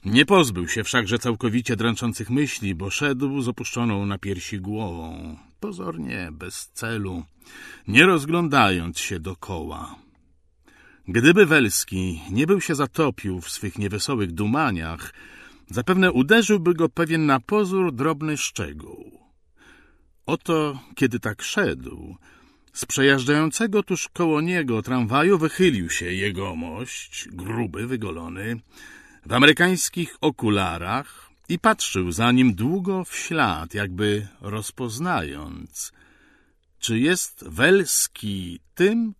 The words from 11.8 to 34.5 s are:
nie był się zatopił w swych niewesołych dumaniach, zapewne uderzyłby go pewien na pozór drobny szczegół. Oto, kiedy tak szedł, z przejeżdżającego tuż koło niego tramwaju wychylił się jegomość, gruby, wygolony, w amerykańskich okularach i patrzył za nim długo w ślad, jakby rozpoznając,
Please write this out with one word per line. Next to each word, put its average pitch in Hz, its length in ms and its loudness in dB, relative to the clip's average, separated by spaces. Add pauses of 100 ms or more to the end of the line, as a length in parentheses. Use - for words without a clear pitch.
nie 123 160 2
był 190 140 4
się 165 140 -2
zatopił 123 680 -2
w - 100 -14
swych - 280 -8
niewesołych 101 540 -2
dumaniach, 101 840 -2 (560)
zapewne 180 420 2
uderzyłby 180 640 4
go 160 140 2
pewien 160 380 0
na 135 140 4
pozór 190 540 0
drobny 151 420 -2
szczegół. - 840 -10 (1040)
Oto, 151 540 -2 (140)
kiedy 120 260 0
tak 104 220 -6
szedł, 78 760 -4 (560)
z - 120 -8
przejeżdżającego 147 1000 2
tuż - 260 -4
koło 160 320 0
niego 151 420 0
tramwaju 131 560 2
wychylił 147 520 2
się 90 220 -4
jegomość, 92 1200 -6
gruby, 104 540 -6
wygolony, 101 720 -6 (680)
w 110 60 -6
amerykańskich 160 880 4
okularach 101 1080 -2 (180)
i 170 100 -2
patrzył 95 540 0
za 117 200 4
nim 127 220 6
długo 180 500 -2
w - 120 -12
ślad, 95 580 -2
jakby 104 540 -2 (120)
rozpoznając, 101 1500 -8 (840)